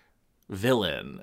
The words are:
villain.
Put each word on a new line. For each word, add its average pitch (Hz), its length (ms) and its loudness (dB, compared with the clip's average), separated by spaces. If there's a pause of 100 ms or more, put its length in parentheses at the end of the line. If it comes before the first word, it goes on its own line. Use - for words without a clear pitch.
(480)
villain. 95 760 0